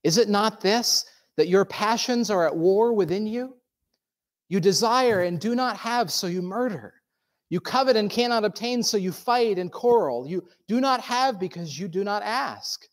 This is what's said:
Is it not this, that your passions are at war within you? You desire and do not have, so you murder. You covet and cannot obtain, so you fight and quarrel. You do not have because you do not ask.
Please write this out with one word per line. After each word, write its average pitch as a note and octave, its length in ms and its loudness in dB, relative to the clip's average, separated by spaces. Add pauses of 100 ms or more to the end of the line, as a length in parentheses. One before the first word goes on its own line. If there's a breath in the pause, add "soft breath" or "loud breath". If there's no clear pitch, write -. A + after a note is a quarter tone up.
Is E3 160 2
it G#3+ 100 2
not G#3+ 320 0
this, A3 440 0 (320 soft breath)
that D#3 100 4
your F#3+ 180 4
passions A3+ 640 -2
are F#3 160 2
at D#3+ 120 0
war G3 360 4
within G3 320 0
you? B3 320 -6 (920)
You F#3 100 0
desire A3 640 4
and F3 180 0
do A3+ 160 -2
not B3 220 -2
have, A#3 340 -2
so - 160 -4
you F3+ 160 -4
murder. F#3 520 -6 (560)
You E3+ 100 -2
covet B3+ 360 2
and G#3 140 0
cannot A#3 340 0
obtain, A#3 380 -2
so - 140 -2
you F#3 160 0
fight A#3 480 0
and F3+ 100 -6
quarrel. D3+ 560 2
You F3 180 -6 (220 soft breath)
do A#3 140 0
not C4 220 2
have B3 360 0
because E3+ 400 -8
you G3 80 -6
do F3+ 160 -4
not G#3 220 -4
ask. G#3+ 680 -6